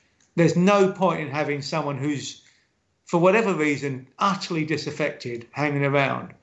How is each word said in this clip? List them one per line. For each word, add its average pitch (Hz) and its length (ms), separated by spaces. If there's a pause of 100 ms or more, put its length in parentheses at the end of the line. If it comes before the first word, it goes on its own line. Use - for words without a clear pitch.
(380)
There's 165 180
no 190 380
point 165 260
in 151 80
having 143 340
someone 143 360
who's, 135 460 (600)
for 175 160
whatever 190 340
reason, 143 540 (120)
utterly 185 440
disaffected 143 880
hanging 143 320
around, 135 600